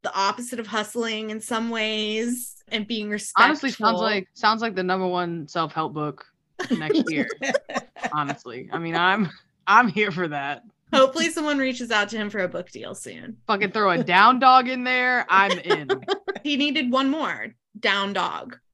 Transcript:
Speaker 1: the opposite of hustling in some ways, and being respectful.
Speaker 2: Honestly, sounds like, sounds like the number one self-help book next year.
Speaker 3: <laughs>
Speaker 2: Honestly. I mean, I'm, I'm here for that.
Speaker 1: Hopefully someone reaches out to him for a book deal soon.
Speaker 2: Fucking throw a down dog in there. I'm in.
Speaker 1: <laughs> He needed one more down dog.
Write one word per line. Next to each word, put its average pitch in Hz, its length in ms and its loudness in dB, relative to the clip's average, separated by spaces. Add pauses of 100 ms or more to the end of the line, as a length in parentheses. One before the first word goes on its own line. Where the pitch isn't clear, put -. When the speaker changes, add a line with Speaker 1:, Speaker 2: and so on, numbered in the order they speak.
Speaker 1:
the - 160 -6
opposite 220 420 -2
of 220 60 -8
hustling 220 640 -4
in 220 100 -8
some 226 300 -4
ways, 220 840 -4 (140)
and 214 180 -4
being 208 240 -4
respectful. 208 340 4
Speaker 2:
Honestly, 277 240 0
sounds 214 320 2
like, 214 320 0
sounds 220 260 2
like 226 140 -4
the 185 80 -2
number 185 260 0
one 170 400 -2
self-help 160 460 -4
book 151 320 -6 (500)
next 196 360 0
year. 254 160 -2 (140)
Speaker 3:
<laughs> - 720 -4
Speaker 2:
Honestly. 139 580 -6
I 165 80 -6
mean, 165 160 -4
I'm, 185 340 2 (380)
I'm 226 200 6
here 208 240 0
for 170 160 -4
that. 143 360 -6 (300)
Speaker 1:
Hopefully 269 360 4
someone 302 280 -2
reaches 247 340 -4
out 208 180 2
to 220 80 -6
him 208 120 -4
for 208 100 -6
a 180 80 -2
book 170 220 -8
deal - 240 -12
soon. 92 440 -14 (100)
Speaker 2:
Fucking 202 240 0
throw 208 200 2
a 175 120 2
down 214 360 8
dog 254 280 8
in 254 160 -4
there. 254 460 0
I'm 190 300 4
in. 160 360 -2
Speaker 1:
<laughs> - 60 -12 (420)
He 294 140 0
needed 277 340 0
one 269 180 2
more 214 460 -4 (240)
down 202 320 0
dog. 175 460 -6 (160)